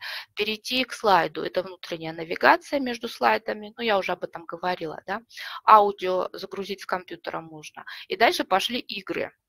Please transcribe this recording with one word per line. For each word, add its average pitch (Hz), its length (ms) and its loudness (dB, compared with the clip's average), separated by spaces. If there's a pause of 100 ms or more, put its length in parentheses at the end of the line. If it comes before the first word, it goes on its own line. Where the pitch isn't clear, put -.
(360)
Перейти 214 480 -2
к - 100 -8
слайду, 160 500 2
это 175 200 -2
внутренняя 170 500 -10
навигация 247 640 2
между 240 300 -4
слайдами, 220 680 -2
ну, 240 60 -6
я 214 140 2
уже 185 140 -2
об 175 120 -6
этом 170 220 -12
говорила, 175 640 -6
да. 202 140 -6 (460)
Аудио 202 680 8
загрузить 196 480 -10
с - 40 -16
компьютера 175 560 -6
можно. 160 420 -16 (260)
И 185 60 -4
дальше 247 280 4
пошли 240 360 0
игры - 520 -8 (180)